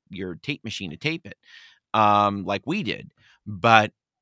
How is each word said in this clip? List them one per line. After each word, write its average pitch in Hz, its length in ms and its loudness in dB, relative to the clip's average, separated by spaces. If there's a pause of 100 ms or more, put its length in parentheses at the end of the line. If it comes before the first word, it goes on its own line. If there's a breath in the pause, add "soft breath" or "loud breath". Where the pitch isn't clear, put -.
your 92 260 -10
tape - 280 -12
machine 101 260 -12
to 87 80 -14
tape 165 300 -8
it, 196 100 -18 (560 loud breath)
um, 104 520 4
like 101 200 -4
we 185 180 -4
did. 80 280 -8 (340 soft breath)
But, 107 460 4 (300)